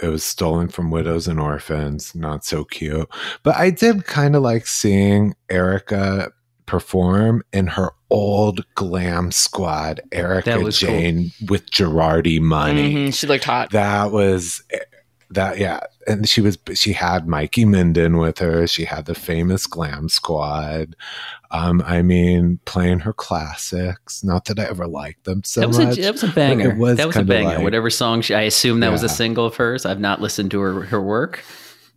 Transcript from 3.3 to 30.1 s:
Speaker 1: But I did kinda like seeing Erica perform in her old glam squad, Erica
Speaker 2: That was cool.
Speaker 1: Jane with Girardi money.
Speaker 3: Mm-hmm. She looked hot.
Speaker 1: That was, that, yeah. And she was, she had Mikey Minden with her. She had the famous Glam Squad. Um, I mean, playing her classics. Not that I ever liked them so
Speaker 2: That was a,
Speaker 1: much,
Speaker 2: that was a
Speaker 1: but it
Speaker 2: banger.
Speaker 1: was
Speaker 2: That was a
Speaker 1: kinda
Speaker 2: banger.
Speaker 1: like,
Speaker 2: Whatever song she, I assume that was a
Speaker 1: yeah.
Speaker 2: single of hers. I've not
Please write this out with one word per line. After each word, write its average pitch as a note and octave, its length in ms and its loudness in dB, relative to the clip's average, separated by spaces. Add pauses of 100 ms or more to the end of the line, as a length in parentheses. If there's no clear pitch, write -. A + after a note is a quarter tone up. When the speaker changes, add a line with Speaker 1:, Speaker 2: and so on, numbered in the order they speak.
Speaker 1:
But C#3+ 120 2
I F3+ 140 4
did G3+ 380 2
kinda C#3+ 320 2
like A#2 280 0
seeing G2+ 680 4 (140)
Erica F#2+ 840 -2 (340)
perform F#2+ 800 2 (100)
in G2 140 0
her F#2 240 -2 (180)
old G#2 560 2 (100)
glam F2 560 -2
squad, - 720 -2 (100)
Erica F#2 400 -2
Speaker 2:
That A2+ 120 2
was G#2+ 160 0
cool. F#2+ 100 0
Speaker 1:
Jane E2+ 420 0 (160)
with F#2+ 240 -2
Girardi E2 720 2
money. D3 520 2
Speaker 3:
Mm-hmm. C#3+ 180 0
She C#3+ 160 -4
looked C#3 180 2
hot. A#2+ 260 -2
Speaker 1:
That G#2 400 0
was, F#2+ 500 0 (680)
that, F#2+ 280 -2
yeah. E2+ 220 -2 (260)
And G#2 200 0
she - 140 4
was, G2+ 160 4 (160)
she G2+ 200 0
had F2 340 -2
Mikey E2 380 0
Minden E2+ 520 4
with E2 220 0
her. E2+ 260 2
She E2 200 -2
had D2 200 -8
the E2+ 80 -6
famous F2 540 -2
Glam D2+ 420 -6
Squad. D2+ 840 -4 (560)
Um, F2 340 2
I F2 160 0
mean, F2 640 4
playing F2+ 340 0
her F2+ 140 -6
classics. F2+ 1120 -8
Not F#2 220 0
that G#2+ 140 -4
I G#2 60 -2
ever F2 220 -8
liked D2 380 -12
them F#2+ 180 -4
so - 180 -2
Speaker 2:
That A#2 60 2
was A#2 100 2
a, E3 80 6
Speaker 1:
much, B2 120 2
Speaker 2:
that F#3+ 160 0
was - 100 -4
a G#3 40 0
Speaker 1:
but D#3+ 40 -2
it - 40 -2
Speaker 2:
banger. C3 400 4
Speaker 1:
was A#2+ 220 2
Speaker 2:
That D3+ 100 2
was E3 80 -2
a A2 40 2
Speaker 1:
kinda G2+ 140 2
Speaker 2:
banger. G#2+ 220 2
Speaker 1:
like, E2 80 0
Speaker 2:
Whatever A2+ 280 0
song A2+ 300 0
she, G#2 120 -2
I G#2+ 80 2
assume A2+ 380 2
that A#2 120 4
was A2 120 0
a A#2 40 0
Speaker 1:
yeah. - 60 0
Speaker 2:
single A#2 320 0
of A2+ 100 -2
hers. B2 300 -2
I've F#2+ 140 -4
not G2+ 200 0